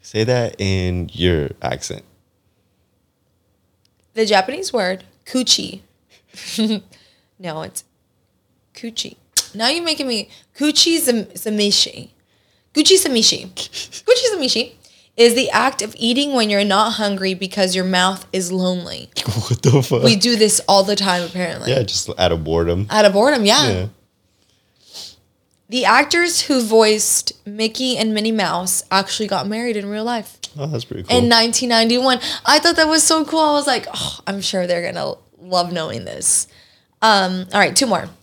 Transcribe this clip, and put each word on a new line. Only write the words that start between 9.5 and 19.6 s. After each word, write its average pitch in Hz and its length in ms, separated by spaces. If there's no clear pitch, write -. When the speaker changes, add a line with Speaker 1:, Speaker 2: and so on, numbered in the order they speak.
Speaker 2:
Now 226 140
you're 339 160
making 302 240
me 220 220
kuchi 302 420
zam-, 240 280
zamishi. - 840
Kuchi 311 240
zamishi. 240 520
Speaker 1:
<laughs> - 60
Speaker 2:
Kuchi - 800
zamishi 254 380
is 233 160
the 254 160
act 247 320
of 220 160
eating 262 340
when 226 160
you're 202 160
not 208 300
hungry 196 400
because 185 420
your 185 80
mouth 185 480
is 185 180
lonely. 185 680
Speaker 1:
<laughs> - 100
What 113 360